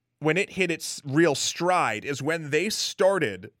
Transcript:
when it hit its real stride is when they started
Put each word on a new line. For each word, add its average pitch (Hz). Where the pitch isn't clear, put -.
when 156
it 196
hit 180
its -
real 147
stride 147
is 135
when 156
they 160
started 156